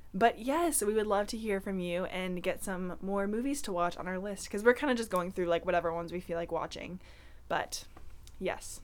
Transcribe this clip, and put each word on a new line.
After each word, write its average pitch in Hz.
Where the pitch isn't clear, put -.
but 226
yes, 294
we 208
would 220
love 202
to 226
hear 214
from 196
you 175
and 180
get -
some 180
more 196
movies 254
to 208
watch 175
on -
our 185
list 196
'cause 208
we're 240
kinda 285
just 226
going 180
through, 185
like, 170
whatever 170
ones 170
we 180
feel 170
like 170
watching. 165
But -
yes, -